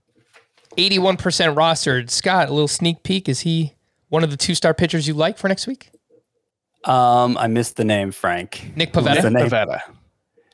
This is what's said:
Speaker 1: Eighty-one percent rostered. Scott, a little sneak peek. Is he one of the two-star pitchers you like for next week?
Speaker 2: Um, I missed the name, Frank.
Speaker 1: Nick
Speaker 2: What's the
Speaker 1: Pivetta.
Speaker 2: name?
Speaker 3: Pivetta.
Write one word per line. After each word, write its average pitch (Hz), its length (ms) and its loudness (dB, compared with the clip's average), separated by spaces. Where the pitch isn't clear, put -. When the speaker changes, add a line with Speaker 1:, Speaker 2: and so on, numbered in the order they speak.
Speaker 1:
Eighty-one 190 400 2
percent 170 400 0
rostered. 151 520 2
Scott, 180 400 0
a 135 40 -4
little 147 160 2
sneak 170 340 -2
peek. 185 260 -4
Is 131 120 -2
he 165 340 -2
one 160 120 2
of 156 80 0
the 143 60 -6
two-star 160 380 0
pitchers 160 340 0
you 156 60 -2
like 160 220 0
for 190 120 -4
next 190 180 -4
week? - 240 -12
Speaker 2:
Um, 123 520 4
I 117 120 0
missed 117 260 0
the 120 100 -2
name, 101 280 0
Frank. - 640 -6
Speaker 1:
Nick - 180 -4
Speaker 2:
What's 151 140 2
the 147 200 2
Speaker 1:
Pivetta. 110 40 2
Speaker 2:
name? 123 160 2
Speaker 3:
Pivetta. 107 320 -2